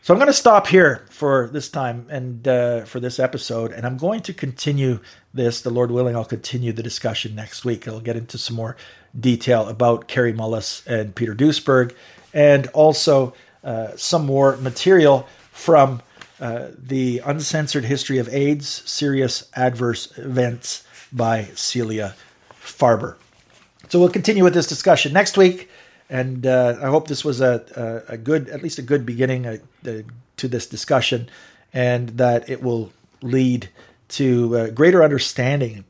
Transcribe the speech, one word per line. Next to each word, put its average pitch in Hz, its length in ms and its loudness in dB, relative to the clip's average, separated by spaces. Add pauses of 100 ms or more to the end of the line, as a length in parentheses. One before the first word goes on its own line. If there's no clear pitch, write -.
So 175 100 4
I'm 202 60 4
gonna 277 140 4
stop 208 340 6
here 170 420 4
for 135 420 0
this 143 180 -8
time 120 400 -6
and, 127 380 -8
uh, 120 380 0
for - 140 -10
this 123 200 -8
episode, 117 520 -4
and 117 140 -10
I'm 127 120 -6
going 185 240 -4
to 180 120 -10
continue 135 680 -2 (320)
this. 120 300 -2
The 123 80 -4
Lord 120 220 0
willing, 120 240 0
I'll 110 100 -4
continue 120 480 -6
the 113 80 -10
discussion 110 540 -8
next 107 300 -14
week. 117 220 -6
I'll 110 120 -12
get 113 160 -6
into 117 240 -12
some 117 160 -8
more 113 220 -10 (420)
detail 120 480 0
about 117 400 0
Kary 120 260 0
Mullis 110 540 -8
and 110 260 -4
Peter 113 220 -6
Duesberg, 131 580 2 (400)
and 143 340 6
also, 143 680 2 (280)
uh, 113 320 -8
some 160 300 -2
more 135 320 4
material 139 720 4 (240)
from, 135 500 4 (380)
uh, 120 360 -8
The 131 480 -4
Uncensored 147 640 -4
History 135 320 -2
of 117 160 -2
aids, 143 560 -2
Serious 135 680 -2
Adverse 123 640 -2
Events 123 680 -4 (300)
by 113 400 -2
Celia 110 640 -6 (440)
Farber. 110 580 0 (720)
So 175 100 2
we'll 175 100 8
continue 202 340 2
with 175 120 6
this 170 100 2
discussion 147 480 2
next 196 240 2
week, 185 320 4 (400)
and, 127 380 -4
uh, 123 340 4
I 139 60 -4
hope 151 200 2
this 143 160 -6
was 131 180 -2
a, 117 680 -2
a, 117 40 -10
a 113 40 -12
good, 139 320 -2
at 143 140 -12
least 156 160 -8
a - 20 -12
good 131 240 0
beginning, 123 400 -2
uh, 113 120 -10 (280)
uh, 110 180 -10 (340)
to 131 100 -8
this 120 200 -6
discussion, 120 600 -2 (460)
and 123 360 -2
that 120 400 0
it 127 140 -8
will 117 300 -4 (280)
lead 123 480 0 (400)
to 120 460 0
a 113 160 -2
greater 165 320 6
understanding 127 880 0